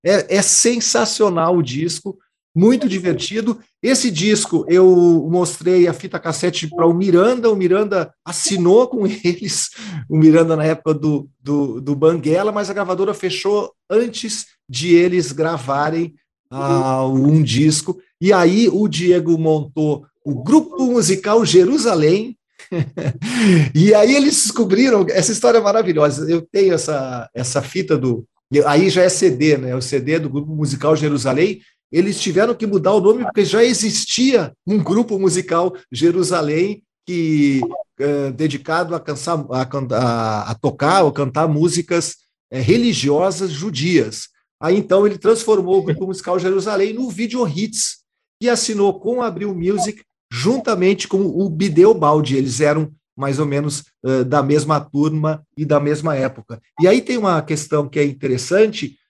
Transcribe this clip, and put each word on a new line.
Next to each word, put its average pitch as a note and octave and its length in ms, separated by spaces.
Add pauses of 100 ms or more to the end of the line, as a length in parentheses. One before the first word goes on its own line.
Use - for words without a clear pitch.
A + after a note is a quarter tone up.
É, F#3 320
é G3+ 60
sensacional G#3+ 1120
o E3 60
disco, D#3+ 560 (360)
muito A#3 340
divertido. G3 720 (220)
Esse B3+ 280
disco, F3 580
eu F3 640
mostrei F3 560
a E3+ 60
fita F3 260
cassete E3 500
pra D#3 180
o E3+ 80
Miranda, G3+ 560
o G#3 60
Miranda F#3+ 560 (120)
assinou F#3 640
com A3+ 200
<laughs> - 0
eles, - 640 (380)
o D3+ 80
Miranda D#3+ 400
na D3+ 80
época D#3 300
do, D3 340 (120)
do, C3+ 400
do C#3 160
Banguela, E3 560
mas G#3 180
a G3 40
gravadora F#3+ 380
fechou F#3+ 600 (180)
antes A3+ 560 (220)
de D#3 260
eles F3 380
gravarem, D#3 800 (360)
ah, C3 560
um C#3+ 360
disco. D3+ 580 (200)
E F#3 120
aí F#3+ 360
o G3+ 200
Diego E3 480
montou D#3 680 (180)
o B2+ 180
Grupo C4 440
Musical G#3 580
Jerusalém, G3 920 (340)
<laughs> E3+ 1040
e G3 200
aí A3 220
eles C#4+ 260
descobriram, G#3 680
essa F#3 200
história A3+ 280
é - 20
maravilhosa, D#3 680
eu E3 120
tenho F#3+ 340
essa, C3 600
essa - 280
fita E3 360
do, B2 280 (380)
aí D#3 260
já F3+ 120
é F#3 60
C F3+ 220
D, C#3+ 260
né, B2+ 200
o B2+ 60
C C3+ 180
D D3+ 180
do D3+ 120
Grupo D3 240
Musical D3 420
Jerusalém, D3 640 (320)
eles F#3+ 280
tiveram G#3+ 340
que A3+ 120
mudar G3 260
o G#3+ 80
nome G#3+ 220
porque - 220
já G#3+ 180
existia A#3 880 (140)
um G3 160
Grupo A3 360
Musical F3+ 540 (200)
Jerusalém E3+ 880 (240)
que, D3+ 540 (400)
eh, C#3+ 320
dedicado D#3 640
a - 40
cantar, D#3+ 520
a B2+ 120
can-, C3 280
a, A2+ 580
a A#2 60
tocar D#3+ 480
ou C#3+ 80
cantar C#3+ 340
músicas, E3 720 (340)
eh, C3 100
religiosas F3 920
judias. D3 760 (320)
Aí F3 160
então G3+ 300
ele G3 100
transformou G#3 600
o F3+ 40
Grupo F#3 260
Musical F#3 320
Jerusalém G3 520
no B3 160
Video A3+ 380
Hits, G3 520 (440)
que A#3+ 60
assinou G3+ 500
com A#3+ 240
a A3+ 60
Abril G3 260
Music, G3+ 480 (300)
juntamente F#3+ 760
com F#3+ 140
o F#3 280
Bideu F3 460
Baldi. D3 420
Eles C3 240
eram D3+ 300 (260)
mais C3+ 220
ou D3+ 80
menos, C#3+ 380 (200)
eh, C3 200
da C#3+ 180
mesma D3 380
turma D3+ 640 (100)
e D3+ 80
da D3 140
mesma D3 380
época. C3 440 (200)
E F3 80
aí B3 120
tem B3 160
uma F#3 260
questão D3+ 460
que D3+ 120
é D3 40
interessante C#3+ 960 (100)